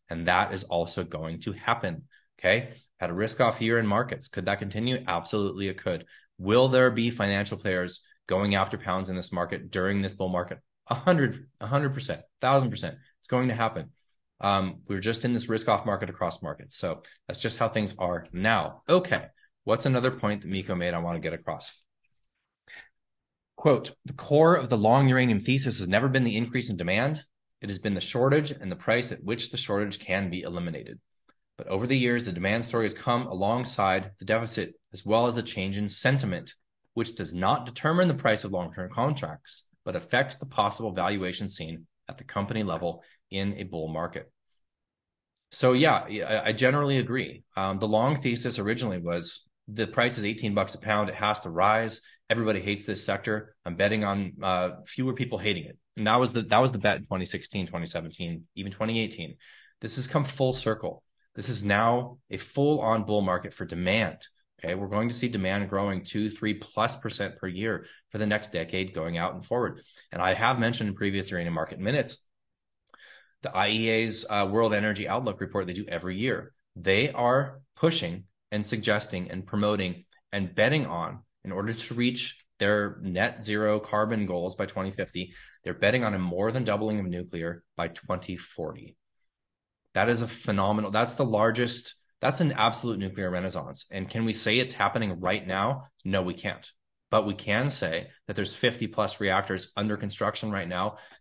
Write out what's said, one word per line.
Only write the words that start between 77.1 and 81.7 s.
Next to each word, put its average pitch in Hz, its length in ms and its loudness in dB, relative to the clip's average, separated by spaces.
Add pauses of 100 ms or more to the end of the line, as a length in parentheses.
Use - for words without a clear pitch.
pushing 107 500 0 (260)
and 104 140 -2
suggesting 104 640 0
and 92 160 -8
promoting 101 560 0 (300)
and 95 200 -4
betting 127 320 4
on, 80 340 -6 (260)
in 95 80 -8
order 101 180 -2